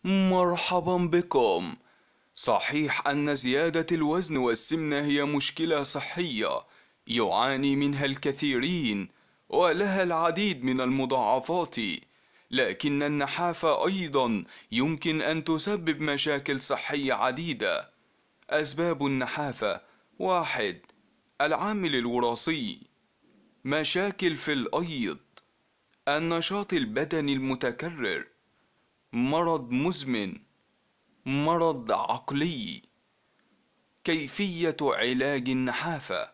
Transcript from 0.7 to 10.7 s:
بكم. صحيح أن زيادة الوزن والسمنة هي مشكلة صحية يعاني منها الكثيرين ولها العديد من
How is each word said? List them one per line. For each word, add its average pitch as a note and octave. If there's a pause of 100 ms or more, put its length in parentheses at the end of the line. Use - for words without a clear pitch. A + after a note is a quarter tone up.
بكم. C3 (580)
صحيح C#3
أن D3
زيادة D3+
الوزن D#3+
والسمنة C#3+
هي C#3+
مشكلة D3
صحية C3 (580)
يعاني B2
منها C#3+
الكثيرين C3+ (400)
ولها F#3
العديد E3+
من C3